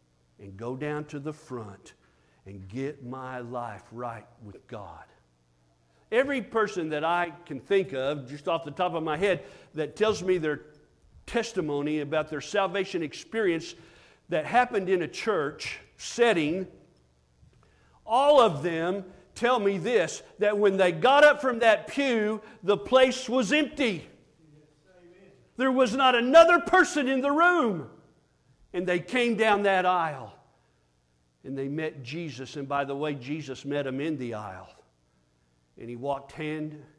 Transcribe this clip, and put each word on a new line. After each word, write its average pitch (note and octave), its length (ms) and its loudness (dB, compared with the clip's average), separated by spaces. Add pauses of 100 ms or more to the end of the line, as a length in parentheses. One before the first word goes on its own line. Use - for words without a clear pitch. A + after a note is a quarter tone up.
(380)
and G2 180 -20
go A#2 200 -8
down D3 300 -6
to D3+ 120 -12
the D3 140 -8
front A2 600 -16 (520)
and F#2+ 220 -16
get C3 360 -10
my B2+ 360 -12
life A#2+ 500 -10
right A#2 360 -10 (180)
with G2+ 220 -20
God. F2+ 380 -16 (1080)
Every C4+ 280 0
person G3 500 -2
that D3+ 140 -2
I E3+ 280 0 (140)
can C#3 120 -10
think G3 340 0
of, C3+ 360 -4
just D3 180 -16
off E3 180 -2
the D3 60 -12
top F3 240 -2
of D#3+ 80 -4
my D#3 140 -2
head, F3+ 280 0 (300)
that D3+ 220 -6
tells G3+ 260 0
me F#3 160 2
their D3+ 220 -2 (680)
testimony D3+ 720 -2
about D3+ 280 -2
their D3 120 -8
salvation F#3+ 640 -2
experience E3 720 -4 (540)
that D#3 160 -2
happened A3 440 0
in F#3 140 2
a D3 60 -4
church - 720 -4 (160)
setting, F#3 720 0 (1400)
all C#4 360 6
of E3 220 4
them F3 420 -2 (300)
tell A#3+ 240 2
me G3 200 0
this, F#3 440 0 (160)
that G#3 180 2
when G3+ 200 4
they F#3 160 4
got B3+ 320 6
up D4 160 6
from B3 180 -2
that A3 300 4
pew, A3 520 0 (220)
the F#3+ 140 2
place B3+ 520 2
was A3+ 240 0
empty. C4 540 0 (1500)
There C4 160 2
was B3 220 2
not C4 200 4
another D#4+ 460 8
person E4+ 480 2
in C4 120 0
the C#4+ 120 2
room. D4 580 2 (840)
And F3+ 140 -4
they F3+ 140 0
came A#3+ 360 0
down G#3 260 2
that F#3+ 240 2
aisle D#3 480 -2 (1080)
and C3+ 120 -10
they C3+ 100 -6
met D3+ 360 -6
Jesus. C3 540 -10
And C#3 120 -8
by C#3 160 -2
the C#3 100 -6
way, D3+ 200 -4
Jesus C3 500 -10
met C#3+ 200 -4
them C3 160 -6
in D3+ 180 -4
the A#2+ 160 -8
aisle. F#2+ 340 -12 (1120)
And A#2 100 -14
he B2 80 -10
walked C#3 360 -8
hand D3+ 500 -8 (160)